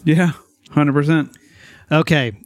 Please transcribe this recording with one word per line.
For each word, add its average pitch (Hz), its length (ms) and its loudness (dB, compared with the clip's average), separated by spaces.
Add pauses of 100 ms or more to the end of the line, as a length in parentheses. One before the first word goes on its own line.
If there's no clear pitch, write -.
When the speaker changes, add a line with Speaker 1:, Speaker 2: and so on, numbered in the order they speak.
Speaker 1:
Yeah, 160 260 2 (380)
hundred 147 240 0
percent. 147 360 0 (640)
Speaker 2:
Okay. 151 400 0 (140)